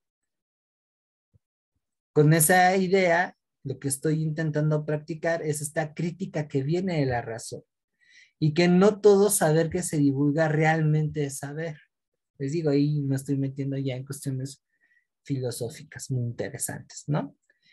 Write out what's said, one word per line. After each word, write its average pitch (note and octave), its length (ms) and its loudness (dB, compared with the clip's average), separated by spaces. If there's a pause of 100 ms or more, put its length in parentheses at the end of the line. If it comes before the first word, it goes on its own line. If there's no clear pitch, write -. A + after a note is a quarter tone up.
(2250)
Con D3+ 200 6
esa F#3 440 4
idea, F#3 580 2 (280)
lo B2+ 160 -8
que C#3 80 -8
estoy D#3 340 -2
intentando D3+ 640 0
practicar D#3+ 560 -4
es D3+ 200 -4
esta D3+ 340 -6
crítica F3 520 -6
que C#3 140 -2
viene E3+ 380 -2
de C3+ 80 2
la A#2+ 160 -2
razón A2 400 -12 (760)
y D3+ 160 0
que F3 140 4
no G3 340 4
todo G3+ 300 6
saber D#3+ 400 2
que F3+ 100 -4
se E3 160 -4
divulga C#3+ 500 2
realmente D#3 800 0
es C#3 140 -10
saber. D3+ 400 -10 (600)
Les C#3 120 -4
digo, D#3 200 0
ahí D3 320 2
me C3+ 120 0
estoy C3+ 220 -4
metiendo C3+ 400 -4
ya C3+ 180 -4
en C3 100 -10
cuestiones C3+ 580 -10 (600)
filosóficas - 880 -8
muy B2 120 -2
interesantes, - 840 -10
¿no? G3+ 300 -4 (360)